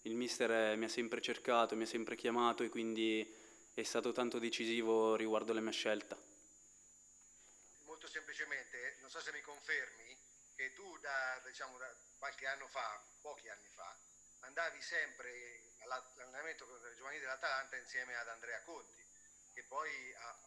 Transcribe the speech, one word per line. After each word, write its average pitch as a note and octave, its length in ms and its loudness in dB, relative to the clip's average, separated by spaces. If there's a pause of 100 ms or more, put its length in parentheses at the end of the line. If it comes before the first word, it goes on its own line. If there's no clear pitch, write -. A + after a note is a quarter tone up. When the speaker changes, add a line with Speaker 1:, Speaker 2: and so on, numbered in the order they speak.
Speaker 1:
il A2+ 100 -2
mister, A#2+ 380 2
eh, A2 240 6
mi A2 100 2
ha G#2+ 40 0
sempre A#2 320 0
cercato, A#2 540 4
mi A2+ 80 2
ha A2 40 -2
sempre A#2 280 -2
chiamato A#2 460 6
e A#2 80 2
quindi A2 560 2 (480)
è - 80 -2
stato A#2 300 2
tanto B2 260 2
decisivo A2+ 760 6
riguardo A2 360 4
alla A2 100 4
mia A2 100 0
scelta. G#2+ 440 2 (1700)
Speaker 2:
Molto D#3 220 -12
semplicemente, C#3 960 -6
non C3+ 80 -16
so E3 100 -8
se D#3 120 -6
mi D3 100 -6
confermi, D3 760 -4 (400)
che C3 180 -4
tu F#3 260 -12
da, C3 440 0
diciamo, B2+ 360 -10
da B2+ 120 -8 (280)
qualche C3+ 260 -6
anno C3+ 220 -4
fa, A2+ 340 -4 (200)
pochi - 280 -12
anni - 240 -14
fa, F2 240 -14 (440)
andavi D3+ 400 -4
sempre B2 800 -6 (180)
alla-, B2+ 340 -6
all'allenamento C3+ 540 -10
con B2+ 120 -14
le A#2 160 -14
giovanili C#3 260 -10
dell'Atalanta C3 540 -2
insieme B2+ 400 -6
ad A#2+ 120 -2
Andrea A2+ 340 -6
Conti, - 420 -12 (500)
che B2 100 -12
poi D3+ 260 -2 (240)
ha A#2 340 -10